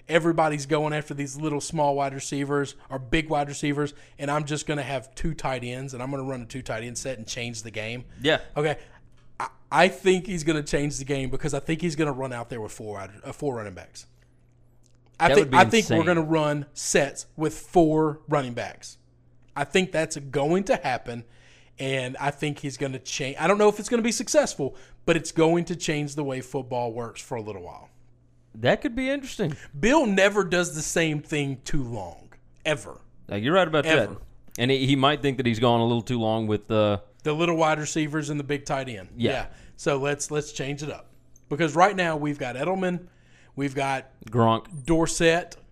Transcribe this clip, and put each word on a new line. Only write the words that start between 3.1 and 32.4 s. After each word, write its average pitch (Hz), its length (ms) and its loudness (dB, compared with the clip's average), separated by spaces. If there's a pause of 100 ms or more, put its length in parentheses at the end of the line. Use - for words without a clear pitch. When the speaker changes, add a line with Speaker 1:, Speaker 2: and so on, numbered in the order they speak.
Speaker 1:
wide 147 200 0
receivers, 143 440 -2 (260)
and 143 120 -6
I'm 151 140 0
just 143 220 -6
gonna 147 160 -2
have 127 320 -8
two 160 200 -4
tight 131 280 -4
ends, 127 320 -8
and 120 80 -8
I'm 131 80 -6
gonna 139 140 -4
run 131 160 -6
a 113 60 -12
two 127 160 -12
tight 113 200 -8
end 120 160 -10
set 131 200 -8
and 113 100 -12
change 117 340 -8
the 113 80 -12
game"? 110 360 -8 (160)
Speaker 2:
Yeah. 147 160 2 (180)
Speaker 1:
Okay. 151 220 -2 (600)
I, 131 100 -6 (220)
I 165 180 6
think 185 380 2
he's 175 180 -6
gonna 156 180 0
change 147 360 -2
the 135 60 -10
game 135 240 -2
because - 240 -2
I 143 80 -2
think 160 220 -4
he's 165 140 -2
gonna 147 160 0
run 127 200 -6
out 117 160 -8
there 120 120 -8
with 104 120 -10
four 107 220 -10
wide, 98 160 -10 (140)
uh, 135 80 -10
four 135 240 -4
running 104 180 -10
backs. - 320 -18 (1120)
I 165 80 8
Speaker 2:
That 135 60 8
Speaker 1:
think, 156 120 8
Speaker 2:
would 131 40 -6
be 127 80 6
Speaker 1:
I - 60 12
think 220 260 4
we're - 60 4
Speaker 2:
insane. 160 100 4
Speaker 1:
gonna 170 160 4
run 151 500 0
sets - 540 -2 (100)
with 156 220 -2
four 156 680 4
running 135 260 0
backs. - 420 -10 (600)
I 143 80 -2
think 185 280 2
that's 156 240 -2
going 147 480 0
to 247 120 2
happen, 120 480 -6 (540)
and 131 400 -4
I 139 120 -2
think 147 300 -6
he's 135 180 -8
gonna 131 200 -4
change. - 400 -8
I 156 80 0
don't 202 120 6
know 208 100 8
if 208 100 2
it's 208 100 -8
gonna 233 140 2
be 226 100 0
successful, 208 640 0 (300)
but 170 100 4
it's - 160 -4
going 165 320 4
to 175 100 -6
change 147 400 -4
the 151 80 -4
way 131 180 -4
football 123 520 -6
works 113 280 -10
for - 160 -8
a 113 60 -6
little 101 200 -10
while. - 260 -16 (680)
Speaker 2:
That 123 280 2
could 240 120 -2
be 262 140 -2
interesting. 254 480 -4 (220)
Speaker 1:
Bill 254 280 6
never 196 380 4
does 170 320 0
the 156 60 -6
same 156 400 0
thing 139 420 -4
too 147 180 2
long, 104 500 -10 (320)